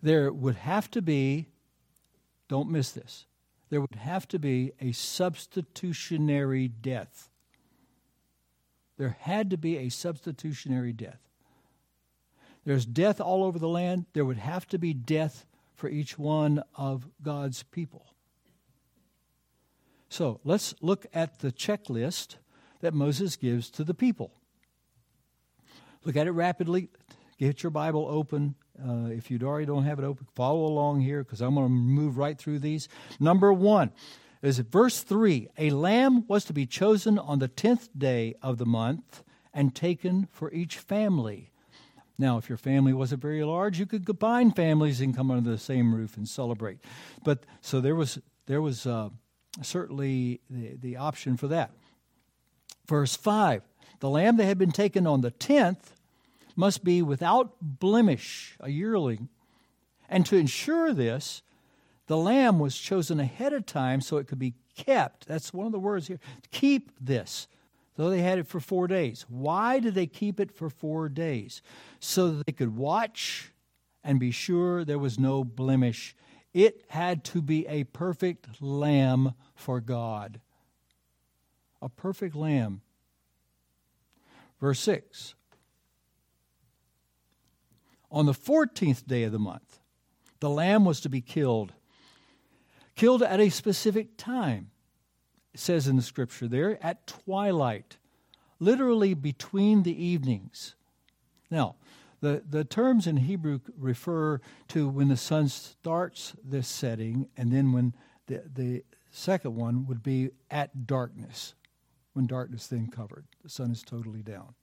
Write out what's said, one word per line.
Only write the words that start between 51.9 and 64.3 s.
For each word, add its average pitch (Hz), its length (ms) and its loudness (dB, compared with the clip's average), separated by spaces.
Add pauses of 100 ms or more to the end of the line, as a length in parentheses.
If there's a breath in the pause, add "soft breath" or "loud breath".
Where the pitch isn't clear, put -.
Verse 147 300 0
five, 208 460 2 (380 soft breath)
"The 139 80 -2
lamb 180 280 4
that 220 80 6
had 196 120 4
been 180 160 4
taken 196 340 2
on 143 140 4
the 120 100 0
tenth 202 640 2 (640 soft breath)
must 190 260 2
be 180 200 4
without 170 580 2
blemish," 180 1000 2
a 135 100 -8
yearling. 143 580 -2 (800 soft breath)
"And 185 180 4
to 202 100 4
ensure 302 560 2
this, 127 500 -2 (640 soft breath)
the 156 100 0
lamb 214 420 6
was 143 200 0
chosen 175 420 -2
ahead 220 320 -2
of 269 140 -4
time 135 340 0
so 139 160 -4
it 139 100 -2
could 135 120 -10